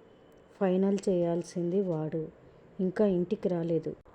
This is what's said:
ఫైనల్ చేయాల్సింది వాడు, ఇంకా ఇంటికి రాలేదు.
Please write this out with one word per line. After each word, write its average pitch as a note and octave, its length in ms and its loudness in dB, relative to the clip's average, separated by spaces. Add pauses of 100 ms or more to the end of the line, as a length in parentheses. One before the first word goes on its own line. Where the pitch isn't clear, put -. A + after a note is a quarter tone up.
(520)
ఫైనల్ F#3+ 460 2
చేయాల్సింది F3 840 0
వాడు, D#3 400 -2 (560)
ఇంకా F#3+ 280 2
ఇంటికి F3+ 420 0
రాలేదు. E3 440 -2 (220)